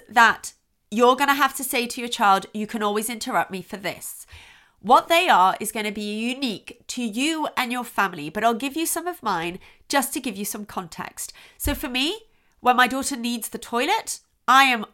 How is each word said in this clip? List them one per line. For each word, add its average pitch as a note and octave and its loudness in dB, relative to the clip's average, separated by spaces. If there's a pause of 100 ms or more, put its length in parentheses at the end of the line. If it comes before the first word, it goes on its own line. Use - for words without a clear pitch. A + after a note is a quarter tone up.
that A3 4 (380)
you're A#3+ 6
gonna C#4 4
have C#4 2
to C4+ -8
say A#3+ -2
to A#3+ -8
your A#3 -4
child, G3+ 4
"You G#3+ -6
can G#3+ -6
always G#3+ 0
interrupt A3 -2
me F#3+ -8
for - -12
this." - -10 (520)
What B3+ 0
they E4+ 2
are F#3 4
is G#3+ -8
gonna G#3+ -6
be G#3 -8
unique A#3+ -8
to B3 -8
you C4+ -2 (100)
and A#3+ 0
your B3 -4
family, F3 -2
but G#3 -4
I'll A#3 4
give C4+ -6
you D#4+ -2
some E4 -4
of F4 -8
mine F3 -2 (320)
just C4+ 0
to D#4 -4
give G#3+ -6
you G3+ -6
some G#3+ -8
context. - -10 (240)
So - -2
for C#4+ -6
me, C#4+ -2 (320)
when A#3+ 4
my B3 8
daughter C4 -2
needs A#3+ -4
the A#3 -8
toilet, C#4+ -2 (280)
I C4+ 8
am A#3+ 2